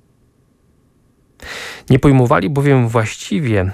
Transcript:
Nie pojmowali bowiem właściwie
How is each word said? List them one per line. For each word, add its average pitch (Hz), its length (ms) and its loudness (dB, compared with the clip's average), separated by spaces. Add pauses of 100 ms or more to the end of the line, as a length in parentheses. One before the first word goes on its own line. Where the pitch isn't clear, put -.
(1900)
Nie 127 100 4
pojmowali 147 500 2
bowiem 139 380 2
właściwie 110 880 -2